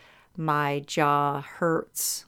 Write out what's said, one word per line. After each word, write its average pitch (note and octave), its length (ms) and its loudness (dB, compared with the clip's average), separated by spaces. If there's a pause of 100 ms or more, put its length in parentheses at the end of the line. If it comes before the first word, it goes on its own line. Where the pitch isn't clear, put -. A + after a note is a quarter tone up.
(380)
my D3 420 0
jaw C#3+ 640 2
hurts. - 840 -2